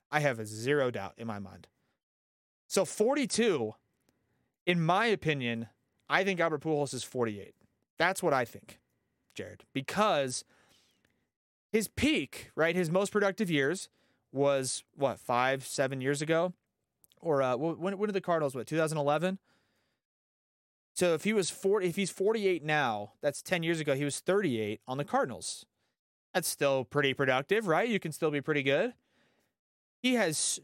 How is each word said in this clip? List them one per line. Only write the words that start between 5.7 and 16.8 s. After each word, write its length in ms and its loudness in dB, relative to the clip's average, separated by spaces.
I 140 2
think 160 0
Albert 240 0
Pujols 320 -2
is 80 -8
forty-eight. 500 -4
That's 240 0
what 100 2
I 120 2
think, 340 -16
Jared, 380 -14
because 720 0
his 180 0
peak, 680 -2
right, 200 2
his 140 2
most 220 2
productive 400 0
years 380 0
was, 540 0
what, 240 -2
five, 460 2
seven 340 -2
years 220 0
ago? 320 0